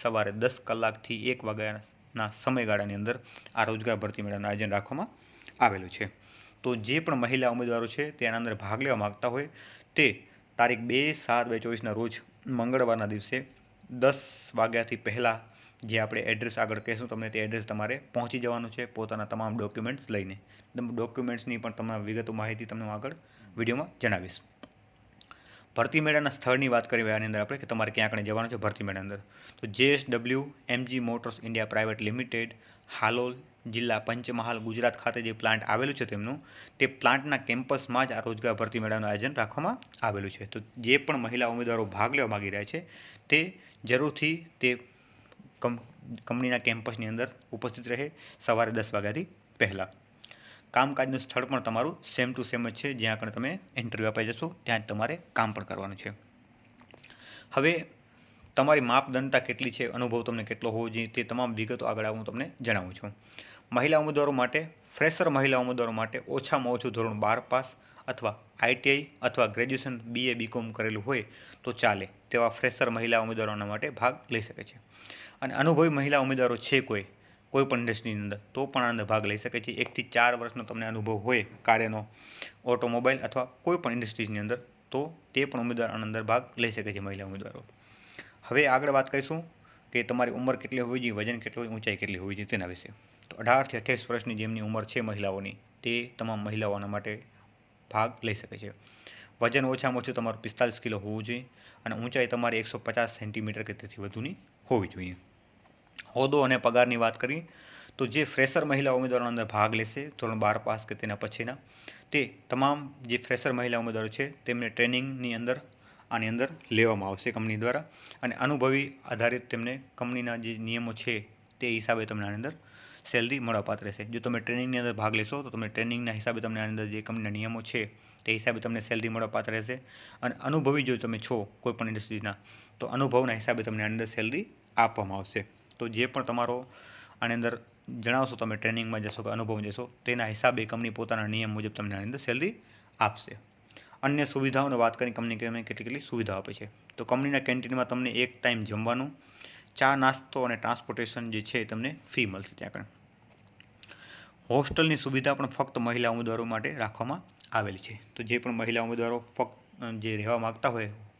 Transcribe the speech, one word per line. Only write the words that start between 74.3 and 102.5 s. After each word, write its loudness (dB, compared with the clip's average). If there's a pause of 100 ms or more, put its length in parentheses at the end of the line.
લઈ 0
શકે -10
છે. -20 (600)
અને -4
અનુભવી 6
મહિલા 4
ઉમેદવારો 4
છે 2
કોઈ, 0 (460)
કોઈ 6
પણ 0
ઇન્ડસ્ટ્રીની -2
અંદર -6 (140)
તો -2
પણ 0
આનો 2
ભાગ 2
લઈ 0
શકે -6
છે. -8
એકથી -4
ચાર 4
વર્ષનો -6
તમને -6
અનુભવ -2
હોય 2 (160)
કાર્યનો, 4 (580)
ઓટોમોબાઈલ 2
અથવા -2
કોઈ 0
પણ 0
ઇન્ડસ્ટ્રીઝની -4
અંદર, -2 (340)
તો -4 (160)
તે 4
પણ -2
ઉમેદવાર 0
આની -4
અંદર -2
ભાગ 2 (160)
લઈ 2
શકે -4
છે -8
મહિલા -8
ઉમેદવારો. -10 (800)
હવે 6
આગળ 6
વાત 4
કરીશું -2 (500)
કે 2
તમારી 2
ઉંમર 0
કેટલી -4
હોવી -2
જોઈએ, -2
વજન -2
કેટલું -8
હોય, -6
ઊંચાઈ -2
કેટલી -4
હોવી -6
જોઈએ -6
તેના -2
વિશે. -12 (380)
તો -16
અઢારથી 4
અઠ્યાવીસ 0
વર્ષની -2
જેમની -4
ઉંમર -2
છે -4
મહિલાઓની, -4 (260)
તે -2
તમામ -2
મહિલાઓના -2
માટે -6 (720)
ભાગ 2 (120)
લઈ 0
શકે -12
છે. -14 (680)
વજન 4
ઓછામાં 0
ઓછું -4
તમારું -2
પિસ્તાલીસ 0
કિલો -2
હોવું -6
જોઈએ -6 (400)
અને -4
ઊંચાઈ 0
તમારી 2